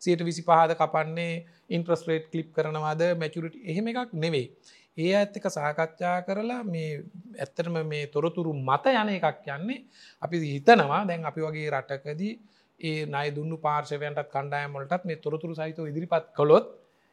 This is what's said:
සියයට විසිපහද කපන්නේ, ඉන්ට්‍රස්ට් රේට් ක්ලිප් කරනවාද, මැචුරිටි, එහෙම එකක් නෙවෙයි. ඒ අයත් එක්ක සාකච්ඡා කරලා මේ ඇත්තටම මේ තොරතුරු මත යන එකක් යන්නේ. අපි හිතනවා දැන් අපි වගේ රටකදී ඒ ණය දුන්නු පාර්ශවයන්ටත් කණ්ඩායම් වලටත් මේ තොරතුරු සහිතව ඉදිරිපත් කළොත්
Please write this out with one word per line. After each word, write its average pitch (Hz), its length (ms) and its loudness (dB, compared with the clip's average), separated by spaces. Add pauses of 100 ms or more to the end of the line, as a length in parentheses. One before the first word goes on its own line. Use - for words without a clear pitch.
සියයට 170 240 2
විසිපහද 165 480 6
කපන්නේ, 165 680 -2 (220)
ඉන්ට්‍රස්ට් 170 440 0
රේට් 160 200 0
ක්ලිප් 160 220 -4
කරනවාද, 156 640 0
මැචුරිටි, 165 500 -6
එහෙම 190 240 -2
එකක් 240 240 -6
නෙවෙයි. 156 380 -2 (460)
ඒ 170 160 2
අයත් 202 240 2
එක්ක 208 160 -6
සාකච්ඡා 165 640 -2 (100)
කරලා 226 400 -4
මේ 160 280 -6 (440)
ඇත්තටම 170 380 -6 (100)
මේ 151 220 -4
තොරතුරු 165 480 -2
මත 139 380 2
යන 214 200 2
එකක් 160 400 -2
යන්නේ. 196 300 -8 (400)
අපි 165 200 -2
හිතනවා 147 600 6
දැන් 170 220 -2
අපි 151 140 -6
වගේ 156 300 -4
රටකදී 147 640 -4 (480)
ඒ 156 240 -4
ණය 147 300 -2
දුන්නු 156 240 -6
පාර්ශවයන්ටත් 147 760 -2
කණ්ඩායම් 143 400 -4
වලටත් 139 320 -4
මේ 160 160 -4
තොරතුරු 156 340 -4
සහිතව 156 380 -6
ඉදිරිපත් 165 400 -2
කළොත් 156 400 6 (400)